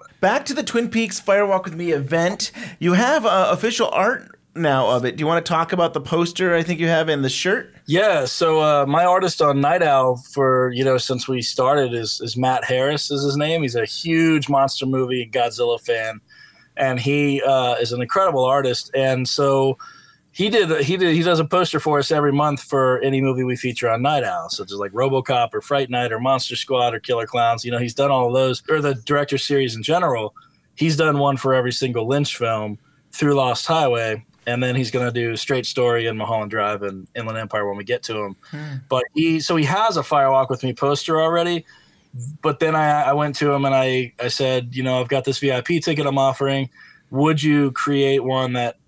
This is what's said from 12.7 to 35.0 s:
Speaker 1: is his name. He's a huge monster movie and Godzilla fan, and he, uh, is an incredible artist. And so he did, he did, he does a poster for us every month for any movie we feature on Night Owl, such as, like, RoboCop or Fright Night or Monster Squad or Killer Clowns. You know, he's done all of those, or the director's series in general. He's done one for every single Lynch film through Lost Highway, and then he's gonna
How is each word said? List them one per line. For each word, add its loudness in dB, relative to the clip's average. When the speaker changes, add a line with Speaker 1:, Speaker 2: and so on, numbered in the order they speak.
Speaker 1:
is -2
his -2
name. 0
He's -2
a 0
huge 0
monster 2
movie -2
and -16
Godzilla 0
fan, -4
and 0
he, 0
uh, 2
is -2
an -4
incredible 2
artist. 0
And 0
so 2
he -2
did, 2
he 0
did, 4
he 4
does 2
a 0
poster 0
for 2
us 0
every 2
month 0
for 2
any 0
movie 0
we -2
feature -2
on 0
Night 0
Owl, -6
such -8
as, -8
like, -6
RoboCop 0
or -6
Fright -2
Night -2
or -4
Monster -2
Squad 0
or -8
Killer -2
Clowns. 0
You -8
know, -2
he's -4
done 2
all 2
of -2
those, 0
or 0
the 0
director's -2
series 0
in -8
general. 0
He's 0
done 2
one 2
for 0
every 2
single -2
Lynch 0
film -4
through 2
Lost 0
Highway, 0
and -2
then -2
he's -2
gonna -2